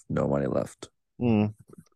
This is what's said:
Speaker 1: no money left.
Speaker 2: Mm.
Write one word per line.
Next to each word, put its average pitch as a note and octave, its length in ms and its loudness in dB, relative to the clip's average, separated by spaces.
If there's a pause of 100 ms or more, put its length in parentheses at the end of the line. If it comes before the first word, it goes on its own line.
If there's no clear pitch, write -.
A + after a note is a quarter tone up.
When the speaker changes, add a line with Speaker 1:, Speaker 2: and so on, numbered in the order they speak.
Speaker 1:
no C2+ 200 0
money C#2 180 0
left. - 420 -6 (320)
Speaker 2:
Mm. G#2+ 320 2 (440)